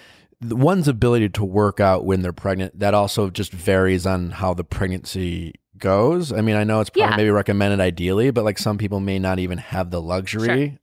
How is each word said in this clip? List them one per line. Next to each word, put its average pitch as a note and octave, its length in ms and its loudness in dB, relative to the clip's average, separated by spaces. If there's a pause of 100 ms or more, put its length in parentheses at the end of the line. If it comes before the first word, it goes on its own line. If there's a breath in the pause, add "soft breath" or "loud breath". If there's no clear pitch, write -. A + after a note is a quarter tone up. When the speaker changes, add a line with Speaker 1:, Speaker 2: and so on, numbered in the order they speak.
(420 soft breath)
Speaker 1:
the A2+ 160 -6
one's D#3+ 300 4
ability A#2+ 420 2
to G#2 160 -4
work G2 340 0
out F#2+ 240 4
when F#2+ 180 2
they're F2+ 120 -4
pregnant, F#2+ 460 -4
that G2+ 140 2
also G2+ 360 0
just F#2 240 -6
varies F#2 520 2
on F2+ 260 -2
how F#2 220 -2
the F2 120 -6
pregnancy F2+ 880 -6 (240)
goes. B2 560 2
I G#2+ 80 0
mean, A2 160 2
I G#2+ 60 0
know A2 180 0
it's G2+ 80 -2
probably G#4 220 2
Speaker 2:
Yeah. G#2+ 40 2
Speaker 1:
maybe G#2+ 160 2
recommended G2+ 480 2
ideally, F#2 520 2
but, A#2 120 0
like, G#2 160 -2
some G#2 180 -2
people G2+ 220 -4
may G2 180 -2
not F#2+ 220 0
even F2+ 180 -4
have F#2 320 -6
the F2 120 -4
luxury, A2 800 -2